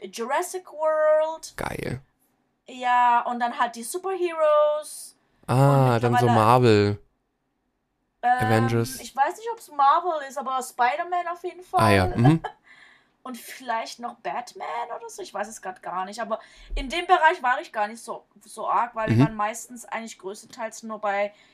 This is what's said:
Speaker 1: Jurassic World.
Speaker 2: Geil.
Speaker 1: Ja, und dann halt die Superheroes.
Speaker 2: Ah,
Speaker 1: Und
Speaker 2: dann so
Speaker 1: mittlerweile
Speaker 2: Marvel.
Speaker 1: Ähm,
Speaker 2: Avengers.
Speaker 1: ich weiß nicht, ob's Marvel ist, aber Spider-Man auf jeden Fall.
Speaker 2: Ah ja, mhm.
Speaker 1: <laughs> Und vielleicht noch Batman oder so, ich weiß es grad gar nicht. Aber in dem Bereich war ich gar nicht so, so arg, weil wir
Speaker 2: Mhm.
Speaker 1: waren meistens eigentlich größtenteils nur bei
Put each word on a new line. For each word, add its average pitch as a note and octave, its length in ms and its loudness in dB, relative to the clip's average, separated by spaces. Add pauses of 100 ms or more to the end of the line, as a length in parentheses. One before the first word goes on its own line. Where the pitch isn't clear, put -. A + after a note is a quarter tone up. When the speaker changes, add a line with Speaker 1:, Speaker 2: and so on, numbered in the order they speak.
(160)
Speaker 1:
Jurassic D#4 560 -4
World. D#4 840 0
Speaker 2:
Geil. - 440 -6 (680)
Speaker 1:
Ja, B3 600 2
und A#3+ 140 -4
dann A#3+ 180 -2
halt A#3 180 -2
die A#3 60 -10
Superheroes. D#4 1300 0 (300)
Speaker 2:
Ah, C3+ 500 4
Speaker 1:
Und A#2 80 0
Speaker 2:
dann A#2+ 80 2
so B2 140 4
Speaker 1:
mittlerweile A#2+ 60 4
Speaker 2:
Marvel. A2 680 6 (1200)
Speaker 1:
Ähm, B3 240 2
Speaker 2:
Avengers. A#2 540 2
Speaker 1:
ich - 140 -16
weiß D4+ 220 0
nicht, A4+ 160 -10
ob's - 240 -14
Marvel D4+ 520 2
ist, C4 100 -10
aber C4 240 -4
Spider-Man E4+ 680 -2
auf F4+ 160 -8
jeden F4+ 180 -10
Fall. - 180 0
Speaker 2:
Ah G#2+ 120 4
ja, F#2+ 140 4 (100)
mhm. C#3+ 300 6
Speaker 1:
<laughs> - 760 -20
Und B3+ 160 -14
vielleicht A#3 600 -8
noch A#3+ 160 -10
Batman A#3 500 -8 (300)
oder A#4 120 -14
so, G#4 140 -14
ich - 100 -16
weiß G3+ 160 -6
es A3+ 140 -16
grad F#3 200 -12
gar F3+ 220 -6
nicht. G#3 160 -10
Aber A3 200 -4 (340)
in C4+ 160 -6
dem F4 160 -4
Bereich E4+ 360 4
war B3+ 180 2
ich - 120 -14
gar G#3 160 -2
nicht A3+ 140 -14
so, F#3 220 -12 (200)
so - 240 -10
arg, G#3+ 260 0
weil A3 140 -4
wir A2 80 2
Speaker 2:
Mhm. A#2 40 6
Speaker 1:
waren A3 140 4
meistens A3 520 -8
eigentlich A3+ 320 -12
größtenteils A3 640 -12
nur A3 180 -10
bei G3+ 320 -2 (220)